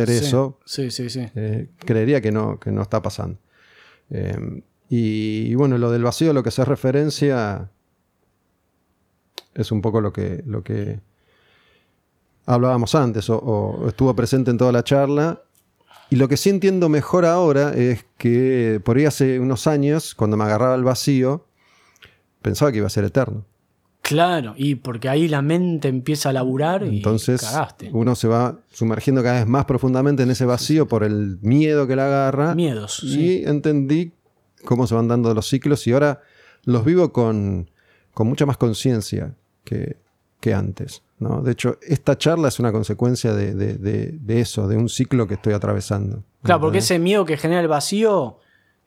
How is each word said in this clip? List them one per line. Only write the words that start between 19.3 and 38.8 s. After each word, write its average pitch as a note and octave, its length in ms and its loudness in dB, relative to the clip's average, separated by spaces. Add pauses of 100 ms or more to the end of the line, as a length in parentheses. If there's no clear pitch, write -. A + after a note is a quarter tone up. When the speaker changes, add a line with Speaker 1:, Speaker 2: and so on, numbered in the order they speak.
Speaker 1:
unos B2+ 280 -2
años, D3+ 460 0
cuando G#2+ 220 2
me G#2+ 80 0
agarraba G#2+ 320 2
el B2+ 80 0
vacío, C3 640 0 (960)
pensaba A#2 300 2
que G#2+ 80 -2
iba G2+ 80 0
a - 20 -4
ser G2+ 160 0
eterno. G2+ 400 -2 (560)
Speaker 2:
Claro, D#3 560 0
y C#3 180 -2
porque A#2+ 320 -8
ahí D3+ 220 2
la D3 120 0
mente E3 460 0
empieza C#3 420 -2
a C3+ 40 0
laburar C3+ 500 -2
y G#2+ 140 -2
Speaker 1:
Entonces, A2 440 0
Speaker 2:
cagaste. A#2+ 520 -6
Speaker 1:
uno A#2 220 2
se A#2 120 0
va A#2+ 320 0 (140)
sumergiendo A#2+ 500 0
cada B2 160 2
vez A2+ 80 0
más B2+ 180 2
profundamente C3 580 2
en B2 80 2
ese B2 140 -2
vacío B2+ 420 0
por A2 160 0
el G#2 380 -2
miedo C#3+ 460 2
que C3 80 -2
le C3+ 60 0
agarra. C#3 540 0
Speaker 2:
Miedos, B2 480 -4
Speaker 1:
Y C3+ 100 -4
Speaker 2:
sí. E3+ 320 2
Speaker 1:
entendí D3 640 0 (540)
cómo B2+ 220 2
se A2+ 80 0
van A2+ 120 2
dando A#2 260 2
los G#2+ 140 -2
ciclos C#3 400 0
y A#2 60 4
ahora C#3+ 260 2 (460)
los A#2+ 180 2
vivo E3 300 4
con, G2+ 560 0 (440)
con A2 140 2
mucha C#3+ 180 0
más C#3 120 0
conciencia A2+ 800 -2 (280)